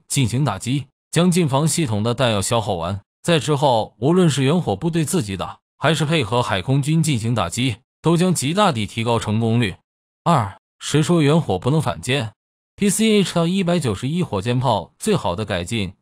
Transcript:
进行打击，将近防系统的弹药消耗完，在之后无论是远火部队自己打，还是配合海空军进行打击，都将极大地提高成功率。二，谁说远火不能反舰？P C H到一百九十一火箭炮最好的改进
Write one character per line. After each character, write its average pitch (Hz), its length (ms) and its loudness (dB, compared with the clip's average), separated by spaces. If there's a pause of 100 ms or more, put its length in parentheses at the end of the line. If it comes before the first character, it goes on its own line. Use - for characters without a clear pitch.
进 131 200 0
行 123 160 -2
打 104 140 -2
击， 135 300 -4 (240)
将 175 180 2
近 170 180 2
防 139 200 0
系 160 180 0
统 107 160 -2
的 117 140 0
弹 123 160 2
药 101 100 0
消 117 180 0
耗 104 140 -2
完， 87 260 -4 (220)
在 170 160 2
之 147 180 0
后 127 440 0
无 139 120 2
论 180 160 4
是 139 160 2
远 156 160 2
火 104 160 0
部 165 140 -4
队 160 160 0
自 165 160 0
己 98 160 -6
打， 80 220 -10 (180)
还 151 160 0
是 160 100 0
配 151 200 0
合 123 180 0
海 98 220 -2
空 135 180 0
军 156 220 0
进 147 160 0
行 113 160 -2
打 92 120 -2
击， 117 300 -4 (240)
都 170 160 2
将 180 160 2
极 147 220 -2
大 202 160 2
地 110 160 -4
提 117 160 -6
高 117 160 0
成 107 200 -2
功 113 220 2
率。 92 140 -2 (480)
二， 123 340 0 (220)
谁 147 240 0
说 170 180 2
远 147 180 4
火 98 200 0
不 123 100 -2
能 156 100 2
反 82 220 -4
舰 123 300 -4 (460)
？P 202 120 2
C 214 300 4
H 180 160 0
到 170 100 2
一 190 180 0
百 175 140 0
九 123 160 0
十 123 140 -6
一 165 160 -2
火 98 180 -4
箭 120 180 -2
炮 110 380 -2
最 208 180 0
好 87 200 -2
的 107 100 -6
改 92 180 -4
进 98 380 -4